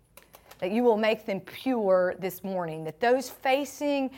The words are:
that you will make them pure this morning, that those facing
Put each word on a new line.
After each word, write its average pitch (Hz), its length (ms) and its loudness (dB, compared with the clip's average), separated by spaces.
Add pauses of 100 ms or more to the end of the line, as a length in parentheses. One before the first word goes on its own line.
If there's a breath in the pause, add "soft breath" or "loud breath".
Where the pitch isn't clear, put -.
(580 loud breath)
that 180 140 -4
you 233 120 2
will 226 140 6
make 220 300 0
them 196 120 -2
pure 190 800 0
this 180 260 -8
morning, 170 420 -6
that 156 140 -10
those 254 300 2
facing 277 880 -2